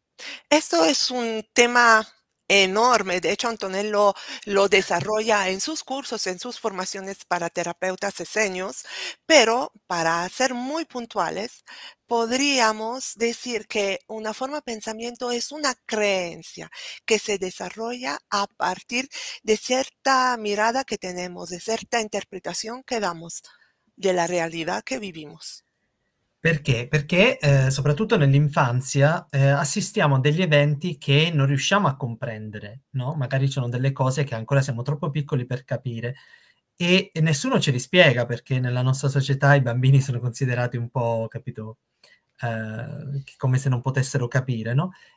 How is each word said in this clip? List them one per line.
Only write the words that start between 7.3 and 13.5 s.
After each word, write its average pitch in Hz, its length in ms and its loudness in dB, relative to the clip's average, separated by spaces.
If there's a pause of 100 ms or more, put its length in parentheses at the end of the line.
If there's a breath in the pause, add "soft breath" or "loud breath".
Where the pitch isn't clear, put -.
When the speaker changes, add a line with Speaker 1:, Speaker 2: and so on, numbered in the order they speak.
Speaker 1:
terapeutas 185 720 -4
esenios, 190 640 -4 (400 loud breath)
pero 254 460 4 (160)
para 170 420 0
ser 254 260 0
muy 277 300 -4
puntuales, 208 800 -6 (440 loud breath)
podríamos 233 1080 0
decir 233 520 -4